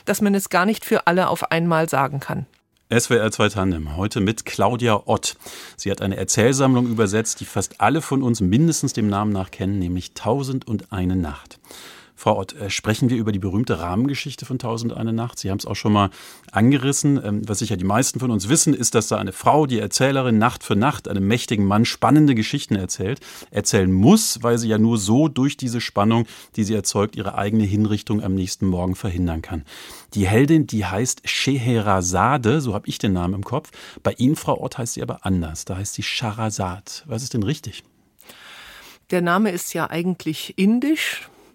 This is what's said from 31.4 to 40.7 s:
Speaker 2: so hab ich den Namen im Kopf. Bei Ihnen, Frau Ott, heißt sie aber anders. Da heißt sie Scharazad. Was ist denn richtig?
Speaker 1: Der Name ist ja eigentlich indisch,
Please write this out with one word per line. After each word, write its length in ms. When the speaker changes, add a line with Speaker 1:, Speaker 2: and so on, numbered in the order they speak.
Speaker 2:
so 140
hab 120
ich 120
den 160
Namen 220
im 100
Kopf. 260
Bei 80
Ihnen, 240
Frau 240
Ott, 180
heißt 180
sie 80
aber 220
anders. 380
Da 140
heißt 160
sie 100
Scharazad. 1040
Was 160
ist 100
denn 100
richtig? 420
Speaker 1:
Der 120
Name 300
ist 220
ja 160
eigentlich 680
indisch, 720